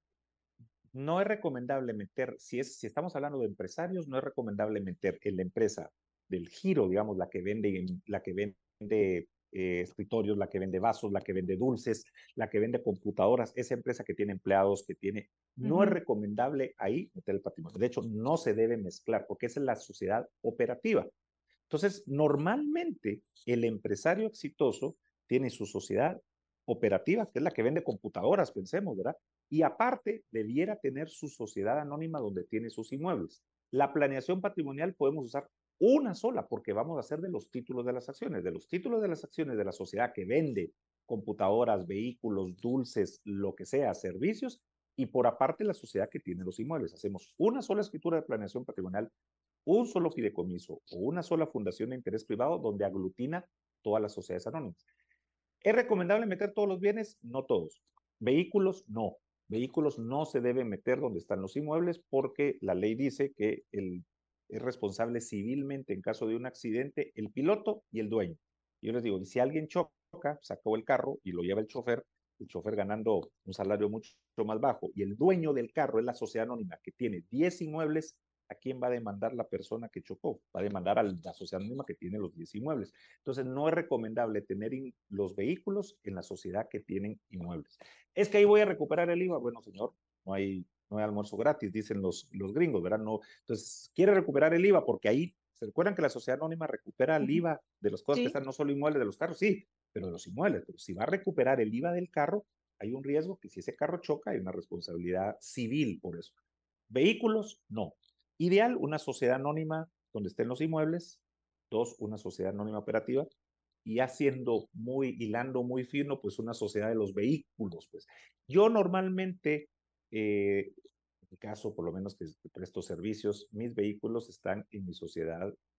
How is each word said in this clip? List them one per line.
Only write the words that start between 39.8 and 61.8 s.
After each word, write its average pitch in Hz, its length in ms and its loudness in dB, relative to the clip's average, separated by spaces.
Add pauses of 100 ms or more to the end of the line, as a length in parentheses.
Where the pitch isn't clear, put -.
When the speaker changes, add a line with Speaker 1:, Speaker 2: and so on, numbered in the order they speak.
Speaker 1:
que 95 120 -6
vende 117 480 2 (320)
computadoras, 104 840 2
vehículos, 98 720 -4
dulces, 120 640 0
lo 98 320 -2
que 92 100 -12
sea, 131 300 2
servicios, 180 640 -4 (340)
y 131 120 -2
por 123 180 4
aparte 131 380 2
la 202 100 2
sociedad - 360 -2
que - 100 -8
tiene 90 240 -8
los 90 160 -6
inmuebles. 131 340 -4
Hacemos - 440 -8
una 233 240 4
sola 202 200 0
escritura 170 360 -2
de 147 100 -4
planeación 117 360 -4
patrimonial, 98 460 -4 (540)
un 220 240 6
solo 170 240 0
fideicomiso 92 720 -4 (100)
o 82 60 -10
una 147 260 -2
sola 160 240 0
fundación 110 440 -4
de 131 40 -6
interés 117 300 -6
privado 123 340 0
donde 101 260 0
aglutina 98 600 -4 (360)
todas 107 200 2
las 104 120 -2
sociedades 90 340 -8
anónimas. 120 380 -8 (760)
¿Es 214 140 6
recomendable 220 500 4
meter 190 280 -2
todos 208 140 2
los 185 120 -2
bienes? 208 420 0
No - 240 -6
todos. 85 380 0 (360)
Vehículos, 185 680 2
no. 110 300 -4 (300)
Vehículos 131 520 0
no 131 260 -2
se 139 160 -2
deben 123 280 2
meter 123 300 0
donde 113 200 -2
están 95 220 -2
los 95 140 -6
inmuebles 165 540 0